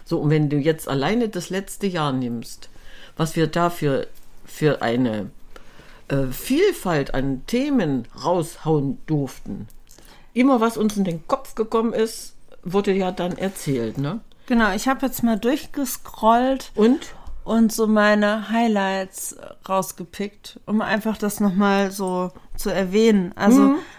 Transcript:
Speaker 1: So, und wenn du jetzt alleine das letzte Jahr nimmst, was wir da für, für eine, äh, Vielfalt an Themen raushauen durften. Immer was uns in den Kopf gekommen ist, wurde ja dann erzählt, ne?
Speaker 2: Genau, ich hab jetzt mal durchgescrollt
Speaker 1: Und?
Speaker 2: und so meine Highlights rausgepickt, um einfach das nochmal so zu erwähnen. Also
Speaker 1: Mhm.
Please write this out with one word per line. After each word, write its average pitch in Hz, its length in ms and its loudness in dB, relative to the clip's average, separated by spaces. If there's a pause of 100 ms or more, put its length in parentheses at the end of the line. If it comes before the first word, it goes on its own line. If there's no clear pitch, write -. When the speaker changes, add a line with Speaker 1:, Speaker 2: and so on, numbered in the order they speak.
Speaker 1:
So, 165 160 -2
und 147 100 2
wenn 151 200 4
du 147 60 0
jetzt 156 300 0
alleine 196 440 0
das 175 200 -8
letzte 196 380 -4
Jahr 156 240 -2
nimmst, 120 560 -6 (480)
was 160 180 -2
wir 160 140 2
da 170 220 0
für, 143 360 -2 (380)
für - 380 0
eine, 113 480 0 (800)
äh, 139 180 0
Vielfalt 185 880 0
an 135 320 -2
Themen 220 600 0 (160)
raushauen 156 840 0
durften. 127 640 -4 (640)
Immer 254 260 4
was 226 160 0
uns 208 200 0
in 202 80 0
den 170 240 -4
Kopf - 260 -4
gekommen 226 380 -2
ist, - 420 -4 (300)
wurde 196 280 0
ja 185 200 0
dann 180 260 -4
erzählt, 131 600 -4
ne? 147 220 -4 (260)
Speaker 2:
Genau, 226 280 4
ich 214 140 -2
hab 269 140 0
jetzt 262 200 -2
mal 226 160 2
durchgescrollt 254 1400 0
Speaker 1:
Und? 233 400 2 (300)
Speaker 2:
und 226 280 4
so 220 140 0
meine 208 640 4
Highlights 196 840 0 (320)
rausgepickt, 190 1000 -6
um 214 160 0
einfach 208 360 0
das 208 200 -2
nochmal 196 540 2
so 185 400 -2 (240)
zu - 140 -2
erwähnen. 196 640 4
Also 240 240 8
Speaker 1:
Mhm. 269 160 6 (220)